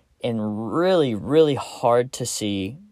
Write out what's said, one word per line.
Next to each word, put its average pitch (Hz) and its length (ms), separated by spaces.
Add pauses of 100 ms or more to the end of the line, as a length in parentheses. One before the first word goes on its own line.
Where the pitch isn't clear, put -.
(240)
and 110 500
really, 165 400
really 139 420
hard 123 580
to 123 120
see 101 520 (140)